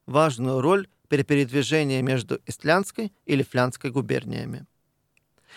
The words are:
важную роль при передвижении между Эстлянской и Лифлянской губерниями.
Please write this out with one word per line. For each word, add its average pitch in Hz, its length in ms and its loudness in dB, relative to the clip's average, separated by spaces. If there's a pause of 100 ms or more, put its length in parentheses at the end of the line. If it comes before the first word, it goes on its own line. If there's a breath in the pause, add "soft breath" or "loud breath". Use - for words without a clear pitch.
важную 131 520 2
роль 190 300 2 (180)
при 139 160 2
передвижении 139 800 0
между 127 440 -2
Эстлянской 196 680 -2 (120)
и 147 100 0
Лифлянской 127 560 0
губерниями. 127 760 -4 (920 loud breath)